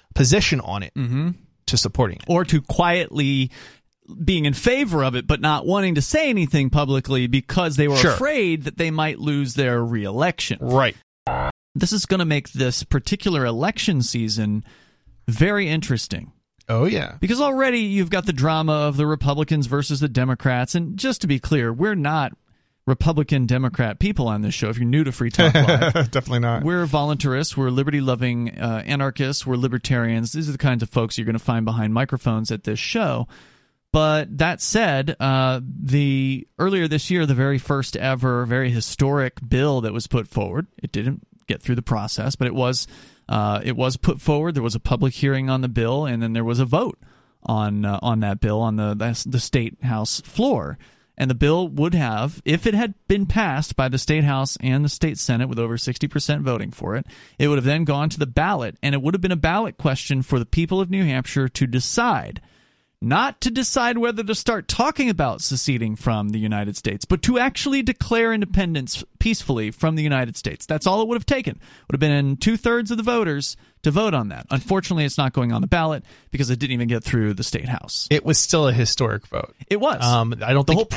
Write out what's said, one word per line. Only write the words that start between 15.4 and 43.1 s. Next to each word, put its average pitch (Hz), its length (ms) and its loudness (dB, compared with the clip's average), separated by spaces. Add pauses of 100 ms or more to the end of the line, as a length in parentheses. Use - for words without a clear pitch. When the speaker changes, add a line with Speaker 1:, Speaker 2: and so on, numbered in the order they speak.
Speaker 2:
interesting. - 640 -4 (380)
Speaker 1:
Oh, 113 160 2
yeah. 202 340 -2
Speaker 2:
Because 233 220 0
already 262 400 2
you've 196 280 0
got 185 160 0
the 185 80 0
drama 156 380 2
of 147 260 0
the 151 80 2
Republicans 147 640 0
versus 139 320 -2
the 151 80 0
Democrats. 127 640 0
And 170 240 -4
just 254 240 -2
to 190 60 0
be 143 120 2
clear, 120 340 0
we're 185 220 0
not 151 360 0 (540)
Republican 143 600 2
Democrat 123 540 0
people 180 300 0
on 104 120 0
this 104 120 -2
show. 107 160 -2
If 113 80 -4
you're 120 100 0
new 143 160 4
to 135 80 0
Free 120 180 -4
Talk 160 240 4
Live, 151 400 4
Speaker 1:
<laughs> 139 180 0
Definitely 127 280 0
not. 117 240 0
Speaker 2:
we're 175 240 0
voluntarists, 143 680 -2
we're 135 120 2
liberty-loving, 127 880 0
uh, 113 280 -4
anarchists, 139 600 -4
we're 127 120 0
libertarians. 117 760 0
These 156 160 -6
are 147 60 -4
the 131 40 -6
kinds 127 240 2
of 113 80 -2
folks 113 280 0
you're 113 80 -6
gonna 113 140 -2
find 113 260 0
behind 110 280 0
microphones 117 580 -2
at 107 120 -6
this 110 160 -4
show. 135 480 -2 (640)
But 156 460 2
that 170 220 0
said, 151 580 0
uh, 131 440 2
the, 135 840 0 (120)
earlier 185 280 2
this 147 220 -2
year, 175 160 2
the 139 80 2
very 135 240 2
first 139 380 -2
ever, 127 500 0
very 123 240 0
historic 135 800 0
bill 131 340 2
that 110 120 -2
was 117 140 -6
put 117 200 0
forward, 113 400 -4 (140)
it - 100 -8
didn't 120 340 -4 (220)
get - 160 -4
through 123 120 0
the 120 60 -2
process, 113 540 -4
but 127 120 -2
it 120 60 -4
was, 127 320 -2 (440)